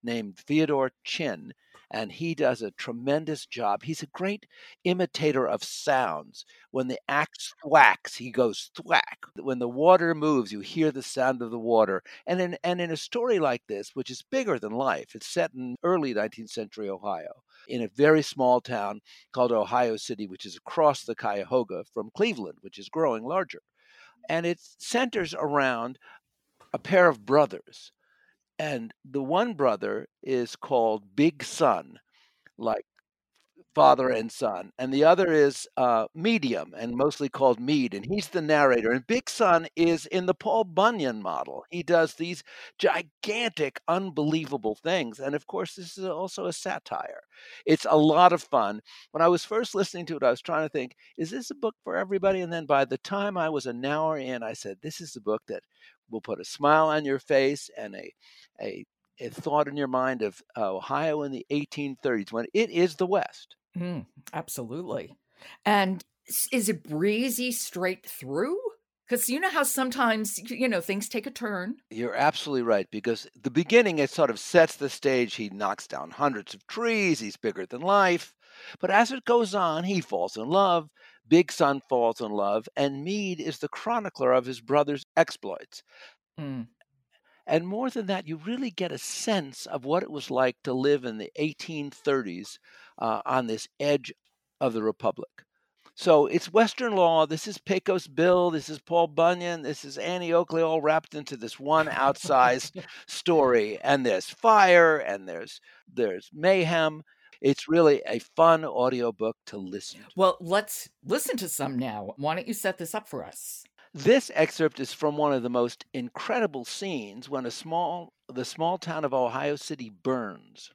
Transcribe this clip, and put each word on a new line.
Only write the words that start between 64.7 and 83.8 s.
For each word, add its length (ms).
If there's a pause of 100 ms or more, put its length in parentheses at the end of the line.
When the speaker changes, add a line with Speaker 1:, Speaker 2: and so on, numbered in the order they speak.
Speaker 2:
And 400 (240)
s-, 240
is 160
it 180
breezy 640
straight 540
through? 560 (480)
'Cause 220
you 100
know 80
how 140
sometimes, 800
y-, 160
you 100
know, 140
things 260
take 180
a 40
turn. 460 (120)
Speaker 1:
You're 260
absolutely 500
right, 260
because 440
the 160
beginning, 480
it 120
sort 180
of 100
sets 380
the 140
stage. 460
He 120
knocks 380
down 240
hundreds 420
of 140
trees. 520
He's 200
bigger 260
than 160
life. 540 (440)
But 120
as 200
it 140
goes 300
on, 300
he 180
falls 340
in 140
love. 400 (360)
Big 240
Son 380
falls 320
in 100
love. 460
And 260
Mead 380
is 180
the 100
chronicler 640